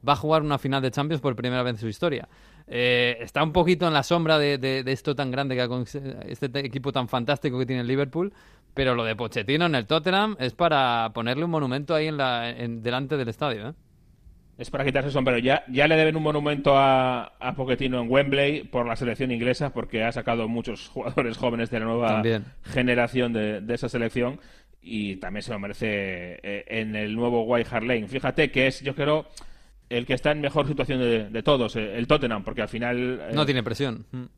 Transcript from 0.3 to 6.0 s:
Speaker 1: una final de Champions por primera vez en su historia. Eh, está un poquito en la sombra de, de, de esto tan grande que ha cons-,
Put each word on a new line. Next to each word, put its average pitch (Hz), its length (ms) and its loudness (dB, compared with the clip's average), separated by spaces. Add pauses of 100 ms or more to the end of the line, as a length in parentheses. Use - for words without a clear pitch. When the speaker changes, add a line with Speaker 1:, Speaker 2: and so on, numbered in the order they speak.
Speaker 1:
una 147 160 0
final 135 240 0
de 131 100 0
Champions 147 300 -2
por 135 160 0
primera 127 260 -2
vez 123 120 -2
en 104 40 -12
su 113 80 -4
historia. 131 400 -2 (400)
Eh, 123 540 2
está 127 200 -2
un 156 120 0
poquito 175 340 4
en 160 60 2
la 143 100 4
sombra 160 340 4
de, 143 200 2
de, 131 260 -2
de 127 80 -2
esto 135 240 -2
tan 131 160 -2
grande 131 240 -2
que 123 60 0
ha 123 80 0
cons-, 123 260 -4 (320)